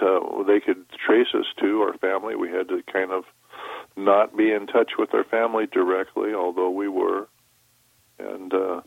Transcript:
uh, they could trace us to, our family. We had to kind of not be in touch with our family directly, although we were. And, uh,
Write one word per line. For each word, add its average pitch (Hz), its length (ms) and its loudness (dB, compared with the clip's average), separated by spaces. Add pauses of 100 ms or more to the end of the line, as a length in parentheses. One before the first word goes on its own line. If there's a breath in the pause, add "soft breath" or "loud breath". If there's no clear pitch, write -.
uh, 95 420 0
they 101 160 4
could 92 300 -2
trace - 440 2
us 104 120 0 (140)
to, 104 240 0
our 98 160 -2
family. 98 360 -2
We 95 140 -4
had 90 200 -4
to 87 120 -2 (100)
kind 95 200 -2
of 92 140 -4 (680 loud breath)
not 101 400 4
be 110 160 2
in 101 160 -2
touch - 300 2
with 110 160 -2
our 107 100 2
family 113 440 0
directly, 98 680 -2
although 90 380 0
we 101 160 -2
were. 92 400 -2 (920)
And, 95 340 -8
uh, 92 340 -2